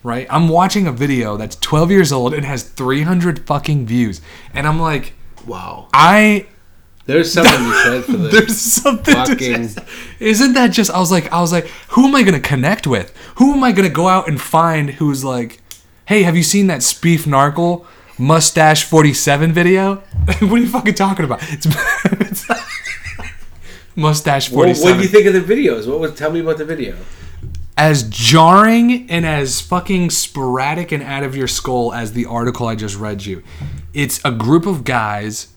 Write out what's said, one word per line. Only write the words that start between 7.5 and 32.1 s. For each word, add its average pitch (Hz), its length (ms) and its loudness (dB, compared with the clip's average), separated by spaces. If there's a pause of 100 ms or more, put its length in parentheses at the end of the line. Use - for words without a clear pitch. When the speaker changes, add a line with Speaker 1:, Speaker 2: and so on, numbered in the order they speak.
Speaker 2:
to 123 120 0
be - 140 0
said 254 220 0
for 269 60 -4
Speaker 1:
<laughs> 226 60 0
Speaker 2:
this 160 140 -2
Speaker 1:
There's 220 260 2
something 262 560 0
to 254 120 2
Speaker 2:
fucking 123 440 -2
Speaker 1:
say. - 140 -14 (360)
Isn't 226 340 2
that 247 140 4
just, 196 220 0
I 180 100 -2
was 180 120 0
like, 175 220 0
I 175 80 0
was 170 100 0
like, 170 160 -2 (220)
"Who 254 180 6
am 277 80 2
I 254 80 4
gonna 180 160 4
connect 143 480 -2
with? 101 260 -2 (220)
Who 277 180 4
am 269 100 2
I 247 100 4
gonna 190 160 2
go 165 180 0
out 185 220 0
and 143 100 -4
find 160 520 0
who's 139 340 -2
like, 123 340 -6 (460)
'Hey, 208 180 2
have 175 140 2
you 175 60 2
seen 196 240 2
that 151 120 -2
Spieth 165 460 0
Narkle 151 600 0 (320)
Mustache 156 680 4
forty-seven 151 680 2
video?'" 190 440 2
<laughs> 196 60 -16 (380)
What 208 140 2
are 240 60 4
you 233 100 0
fucking 208 260 0
talking 190 300 0
about? 120 140 -6 (120)
It's, 147 140 -8
<laughs> - 400 -2
it's - 420 -4 (1500)
Mustache 151 540 0
Speaker 2:
What, 127 100 -2
what 160 60 6
do - 40 6
you - 60 2
Speaker 1:
forty-seven. 180 320 4
Speaker 2:
think 196 200 6
of 190 60 4 (140)
the 208 80 2
videos? 120 320 0
What 143 120 -2
was, 160 160 -4
tell 156 160 -4
me 170 80 -4
about 160 180 -2
the 151 80 -8
video. 147 300 -8 (840)
Speaker 1:
As 147 260 2
jarring 196 1080 4
and 170 160 -2
as 143 360 -2
fucking 180 500 -2
sporadic 139 800 -4
and 143 120 -4
out 139 200 -8
of 131 120 -6
your 131 120 -4
skull 120 460 -4
as 110 200 -8